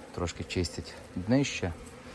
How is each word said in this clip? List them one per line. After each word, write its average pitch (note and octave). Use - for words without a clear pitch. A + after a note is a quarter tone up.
трошки -
чистять -
днище. G2